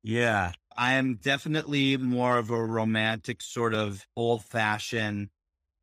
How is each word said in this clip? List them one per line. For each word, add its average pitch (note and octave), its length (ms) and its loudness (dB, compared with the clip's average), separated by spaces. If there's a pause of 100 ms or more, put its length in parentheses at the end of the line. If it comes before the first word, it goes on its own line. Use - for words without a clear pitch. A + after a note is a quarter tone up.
Yeah. A2 500 2 (220)
I B2 180 2
am C3 280 2
definitely C#3 760 0
more B2 400 2
of A2 120 0
a A#2 160 0
romantic A2 760 0
sort A#2 320 -2
of G#2 320 -2 (100)
old-fashioned. G#2+ 1120 -2 (560)